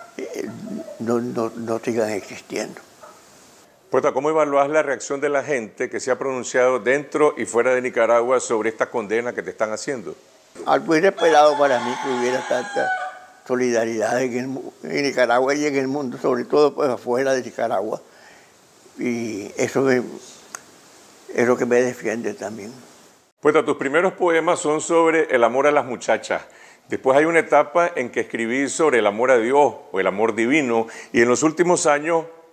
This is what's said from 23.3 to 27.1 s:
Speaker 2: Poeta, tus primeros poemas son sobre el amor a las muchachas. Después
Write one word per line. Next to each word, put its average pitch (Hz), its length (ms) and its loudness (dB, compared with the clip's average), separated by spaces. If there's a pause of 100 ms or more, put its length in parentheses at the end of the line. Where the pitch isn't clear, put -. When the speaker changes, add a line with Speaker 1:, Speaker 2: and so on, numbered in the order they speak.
Speaker 2:
Poeta, 151 240 2
tus 139 120 0
primeros 165 360 0
poemas 165 460 2
son 151 240 -2
sobre 165 520 2
el 120 80 6
amor 123 240 4
a 147 40 6
las 143 160 2
muchachas. 110 560 -2 (480)
Después 131 260 2